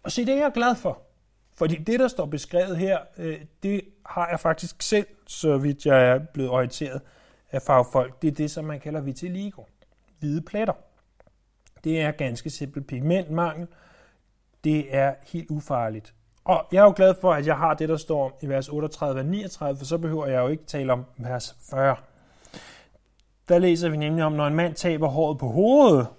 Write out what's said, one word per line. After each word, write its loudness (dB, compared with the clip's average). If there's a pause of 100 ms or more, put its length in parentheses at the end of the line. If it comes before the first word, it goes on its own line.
Og -8
se, -2
det 2
er 2
jeg 0
glad 2
for. -6 (520)
Fordi 0
det, -2
der 4
står -4
beskrevet -2
her, 0 (200)
øh, -8 (220)
det -2 (260)
har -4
jeg -4
faktisk -4
selv, 0 (200)
så 0
vidt -2
jeg 6
er 4
blevet -6
orienteret -4 (500)
af -6
fagfolk. 2
Det 0
er 0
det, -4
som -10
man -10
kalder -8
vitiligo. -10 (560)
Hvide -4
pletter. -4 (1080)
Det 0
er 0
ganske -6
simpelt -10
pigmentmangel. -2 (960)
Det 0
er 2 (120)
helt -10
ufarligt. -6 (300)
Og 0
jeg 4
er 12
jo 10
glad 6
for, 4
at 0
jeg 2
har 0
det, -4
der 0
står -4
i -8
vers -2
otteogtredive -4
og -4
niogtredive, -6
for -12
så -2
behøver -4
jeg 0
jo 0
ikke -6
tale -4
om -2 (120)
vers -10 (140)
fyrre. 2 (1500)
Der 6
læser 2
vi -2
nemlig 0
om, 0
når 0
en 0
mand 0
taber -2
håret -2
på -4
hovedet 6 (120)